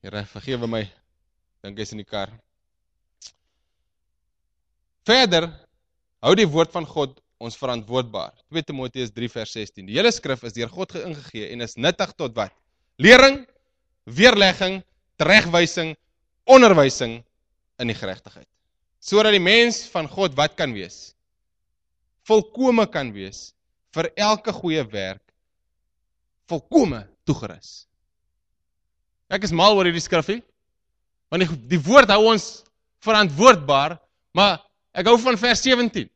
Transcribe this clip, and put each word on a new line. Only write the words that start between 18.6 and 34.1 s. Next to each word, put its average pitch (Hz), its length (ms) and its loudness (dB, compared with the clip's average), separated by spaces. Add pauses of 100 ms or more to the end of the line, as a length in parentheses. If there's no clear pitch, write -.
Sodat 214 320 0
die 196 80 2
mens 220 480 2
van 156 200 -8
God 180 280 -4
wat 147 200 -2
kan 147 160 -6
wees? 95 420 -16 (1120)
Volkome 220 580 2
kan 135 260 -8
wees 98 420 -16 (400)
vir 165 220 -6
elke 214 360 -2
goeie 156 320 -6
werk, 98 380 -12 (1200)
volkome 160 600 -4 (160)
toegerus. - 640 -10 (1400)
Ek 196 140 -6
is 165 80 -4
mal 196 240 4
oor 185 120 2
hierdie 170 160 -4
skrifgie, 185 380 -4 (880)
want 175 120 -2
die, 165 140 -4 (220)
die 143 40 -4
woord 220 280 6
hou 214 240 4
ons - 300 -8 (360)
verantwoordbaar, 165 960 2 (380)